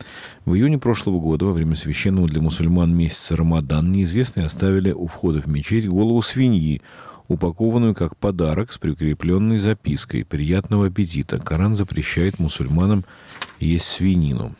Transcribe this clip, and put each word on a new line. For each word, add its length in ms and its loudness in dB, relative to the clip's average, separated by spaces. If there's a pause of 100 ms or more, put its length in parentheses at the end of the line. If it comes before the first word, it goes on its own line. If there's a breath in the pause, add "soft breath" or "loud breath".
(440 loud breath)
В 100 0
июне 240 4
прошлого 400 0
года, 280 0
во 60 2
время 220 0
священного 540 0
для 120 -2
мусульман 560 2
месяца 380 -2
Рамадан, 560 2
неизвестные 560 0
оставили 460 0
у 160 -6
входа 340 -2
в 60 -8
мечеть 400 -2
голову 340 2
свиньи, 600 0 (460 loud breath)
упакованную 640 0
как 240 -4
подарок 540 0
с 80 -14
прикреплённой 800 0
запиской: 640 -2
«Приятного 640 0
аппетита. 540 -2
Коран 340 0
запрещает 640 -2
мусульманам 680 0 (540 loud breath)
есть 280 0
свинину». 720 0